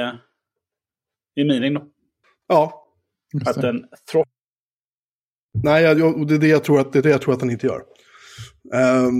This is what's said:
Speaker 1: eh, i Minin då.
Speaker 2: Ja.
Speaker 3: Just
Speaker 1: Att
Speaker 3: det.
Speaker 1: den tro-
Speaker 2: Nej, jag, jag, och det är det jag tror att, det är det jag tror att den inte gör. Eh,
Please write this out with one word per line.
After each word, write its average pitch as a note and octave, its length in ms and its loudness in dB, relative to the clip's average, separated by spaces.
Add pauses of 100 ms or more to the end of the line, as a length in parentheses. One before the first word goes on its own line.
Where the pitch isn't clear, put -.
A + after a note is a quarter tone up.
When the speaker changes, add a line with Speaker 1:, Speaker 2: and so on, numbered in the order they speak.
Speaker 1:
eh, A#2+ 100 -6 (1200)
i C#3+ 120 -2
Minin C3+ 260 -2
då. D3 140 -10 (600)
Speaker 2:
Ja. E3 340 0 (520)
Speaker 3:
Just C3+ 140 -4
Speaker 1:
Att A#2+ 80 -2
Speaker 3:
det. C3+ 60 -6
Speaker 1:
den B2 240 -4 (260)
tro- D#3+ 140 0 (1400)
Speaker 2:
Nej, D#3 200 2
jag, D#3 160 4
jag, D#3+ 200 0
och D3+ 80 -4
det D3+ 80 0
är D3+ 40 2
det D#3 80 2
jag D3+ 160 4
tror C#3+ 160 2
att, C3+ 140 -4
det C#3+ 60 2
är C3 40 2
det D3+ 60 2
jag C#3 120 2
tror C3+ 120 0
att B2+ 60 -4
den B2+ 120 -4
inte A#2 160 -4
gör. E2+ 140 -6 (920)
Eh, B2+ 460 2